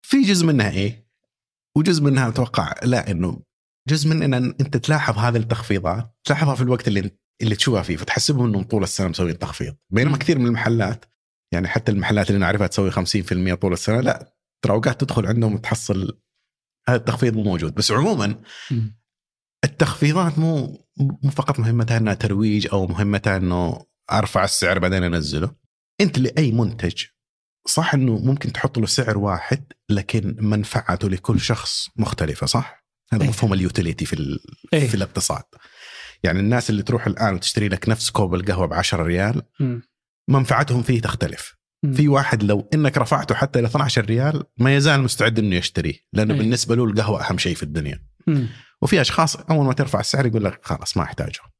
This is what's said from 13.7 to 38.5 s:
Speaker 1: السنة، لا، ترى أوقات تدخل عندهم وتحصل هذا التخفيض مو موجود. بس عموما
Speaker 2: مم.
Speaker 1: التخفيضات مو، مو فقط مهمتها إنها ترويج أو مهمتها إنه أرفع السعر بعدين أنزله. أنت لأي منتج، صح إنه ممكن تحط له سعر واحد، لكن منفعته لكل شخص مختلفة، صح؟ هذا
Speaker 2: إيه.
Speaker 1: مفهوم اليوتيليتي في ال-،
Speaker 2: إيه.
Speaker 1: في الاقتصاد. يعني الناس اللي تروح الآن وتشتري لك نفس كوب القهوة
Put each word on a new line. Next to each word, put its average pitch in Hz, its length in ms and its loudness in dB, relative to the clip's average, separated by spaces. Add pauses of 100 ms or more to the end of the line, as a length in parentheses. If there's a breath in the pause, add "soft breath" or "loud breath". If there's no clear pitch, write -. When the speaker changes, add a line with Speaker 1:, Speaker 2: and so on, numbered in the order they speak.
Speaker 1:
السنة، 110 280 0
لا، - 340 -4 (280)
ترى 101 100 2
أوقات 113 280 0
تدخل 117 260 0
عندهم 113 280 2
وتحصل - 640 -4 (720)
هذا 123 80 4
التخفيض 117 400 0
مو 107 60 -2
موجود. 82 320 -2
بس - 180 0
عموما 127 420 0 (360 loud breath)
Speaker 2:
مم. 110 320 -4 (640)
Speaker 1:
التخفيضات 151 760 2
مو، 151 420 -2 (160)
مو 139 340 0
فقط - 280 -2
مهمتها 113 380 2
إنها 107 180 2
ترويج 104 580 0
أو 95 140 0
مهمتها 98 500 0
إنه 90 500 -2 (260)
أرفع 98 320 2
السعر 95 340 0
بعدين 90 260 0
أنزله. 80 460 -2 (500)
أنت 190 180 2
لأي 131 340 2
منتج، 113 520 -2 (600)
صح - 280 0
إنه 127 240 2
ممكن 123 340 0
تحط - 260 -2
له 107 80 0
سعر 113 320 0
واحد، 101 540 -2 (160)
لكن 101 520 -2
منفعته 104 680 -2
لكل 92 320 0
شخص - 560 -4
مختلفة، 87 500 -2
صح؟ - 360 -4 (300)
هذا 110 100 2
Speaker 2:
إيه. 143 60 2
Speaker 1:
مفهوم 107 240 2
اليوتيليتي 90 540 0
في - 60 -6
ال-، 71 280 -4 (320)
Speaker 2:
إيه. 147 160 2
Speaker 1:
في 110 60 0
الاقتصاد. - 480 -4 (800 loud breath)
يعني 90 180 2
الناس 117 300 0
اللي 101 120 0
تروح - 240 -2
الآن 101 280 0
وتشتري 104 340 -2
لك 98 200 -2
نفس - 220 0
كوب 92 240 0
القهوة 90 320 0